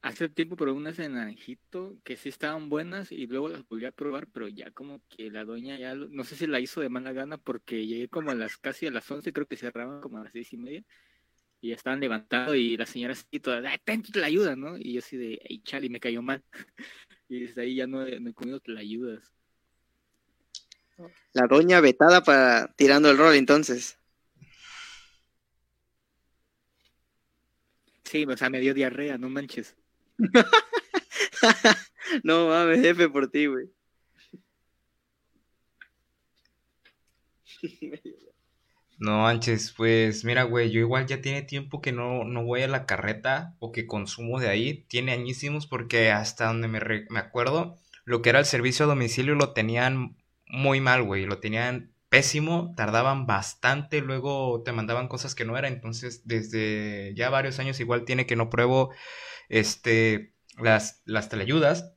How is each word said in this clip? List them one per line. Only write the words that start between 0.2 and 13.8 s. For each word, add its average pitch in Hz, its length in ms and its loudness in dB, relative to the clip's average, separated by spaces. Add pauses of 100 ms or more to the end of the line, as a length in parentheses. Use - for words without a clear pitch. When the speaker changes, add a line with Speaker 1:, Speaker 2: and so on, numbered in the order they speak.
Speaker 1:
tiempo 165 260 -6
probé 147 160 -2
unas 151 280 -10
en 151 160 -10
Naranjito 127 880 -14
que 127 140 -12
sí - 120 -12
estaban 151 400 -10
buenas 175 420 -8
y 127 160 -12
luego 135 220 -6
las 147 180 -16
volví 113 180 -10
a 131 60 -10
probar, 143 400 -10
pero 113 160 -12
ya 104 240 -18
como - 380 -18
que 110 220 -14
la 107 140 -12
doña 120 320 -12
ya 127 180 -12
lo... 143 140 -14
no 139 140 -12
sé 160 120 -14
si 160 120 -6
la 143 140 -2
hizo 131 200 -8
de 139 80 -6
mala 127 240 -10
gana 143 240 -10
porque 117 480 -8
llegué 117 240 -8
como 156 220 -8
a 127 40 -4
las, 110 220 -8
casi 135 300 -10
a 143 40 -8
las 117 200 -8
once, 147 220 -10
creo 147 140 -6
que 123 100 -12
cerraban 123 440 -12
como 127 180 -16
a 107 40 -16
las 104 100 -20
seis 117 200 -14
y 120 40 -16
media, 139 260 -16 (760)
y 113 80 -8
ya 117 60 -6
estaban 131 260 -6
levantando 123 540 -4
y 117 220 0
la 113 80 -6
señora 123 280 -10
así - 280 -12
toda, 123 180 -4 (100)
"Ay, 143 160 -6